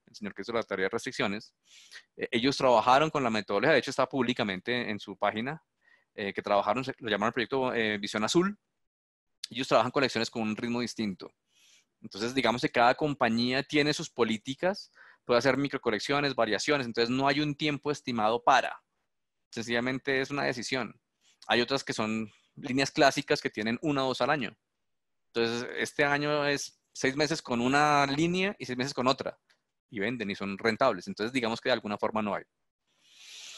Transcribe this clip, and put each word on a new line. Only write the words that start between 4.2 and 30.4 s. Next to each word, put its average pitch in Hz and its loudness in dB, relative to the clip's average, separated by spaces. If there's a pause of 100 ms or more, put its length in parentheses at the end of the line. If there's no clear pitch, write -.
en 104 -6
su 98 -12
página, 113 -2 (540)
eh, 101 -4
que 104 -6
trabajaron, 104 2
se, 131 -6
lo 117 -8
llamaron 104 2
el 120 -2
proyecto, 127 -2
eh, 107 0
Visión 107 -4
Azul. 185 0 (920)
Ellos 123 -6
trabajan 123 4
colecciones 117 0
con 117 -6
un 107 -2
ritmo 120 -4
distinto. 107 -6 (680)
Entonces, 113 -6
digamos 120 2
que 156 0
cada 123 6
compañía 127 0
tiene 147 2
sus 160 -6
políticas, 127 -2 (340)
puede 120 4
hacer 127 4
microcolecciones, 139 -2
variaciones, 120 2
entonces 117 0
no 135 2
hay 143 2
un 151 -2
tiempo 147 -4
estimado 117 0
para. - 4 (680)
Sencillamente 123 -2
es 135 -4
una 143 -2
decisión. 127 -4 (460)
Hay 113 4
otras 135 0
que 139 -6
son 110 -4 (220)
líneas 139 -2
clásicas 147 2
que 135 -4
tienen 113 -2
una 143 0
o 131 0
dos 123 -2
al 127 2
año. 127 -2 (800)
Entonces, 117 0 (100)
este 113 0
año 147 0
es - -4 (100)
seis 131 -2
meses 151 0
con 120 -2
una 143 4
línea 175 0
y 131 -10
seis 123 -4
meses 135 -4
con 127 0
otra. - 0 (520)
Y 104 -8
venden 107 -4
y 95 -4
son 98 -6